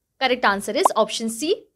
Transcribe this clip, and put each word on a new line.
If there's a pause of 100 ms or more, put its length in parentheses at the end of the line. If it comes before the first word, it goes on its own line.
(220)
करेक्ट
आंसर
is
option
C, (280)